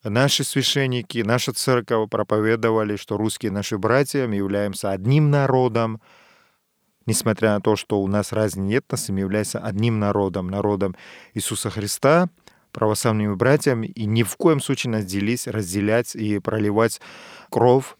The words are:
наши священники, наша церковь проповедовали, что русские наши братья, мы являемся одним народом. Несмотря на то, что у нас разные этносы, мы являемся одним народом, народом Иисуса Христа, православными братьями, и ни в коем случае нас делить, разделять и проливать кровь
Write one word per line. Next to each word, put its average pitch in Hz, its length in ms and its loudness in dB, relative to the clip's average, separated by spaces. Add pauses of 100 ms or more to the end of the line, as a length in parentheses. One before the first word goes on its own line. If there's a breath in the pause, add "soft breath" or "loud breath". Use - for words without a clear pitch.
наши 127 420 2
священники, 127 720 -2
наша 120 340 0
церковь 113 580 0
проповедовали, 110 840 0
что 107 200 -6
русские 107 360 -2
наши 101 260 -4
братья, 127 480 2
мы 107 100 -2
являемся 101 540 -2
одним 131 400 2
народом. 127 720 0 (1040 soft breath)
Несмотря 110 480 0
на 104 60 -2
то, 107 160 2
что 104 240 -2
у 98 80 0
нас 101 240 -2
разные 98 460 -2
этносы, - 340 -6
мы 95 80 -2
являемся 98 380 -2
одним 110 420 -2
народом, 101 480 0
народом 98 480 -2 (380 loud breath)
Иисуса 107 360 -6
Христа, 139 580 2 (440 soft breath)
православными 107 640 0
братьями, 123 520 2
и - 180 -8
ни 110 200 2
в - 120 -6
коем 156 240 2
случае 131 300 -4
нас 110 140 -2
делить, 101 420 -2
разделять 107 680 0
и 104 240 -2
проливать 107 600 0 (500 loud breath)
кровь 123 500 4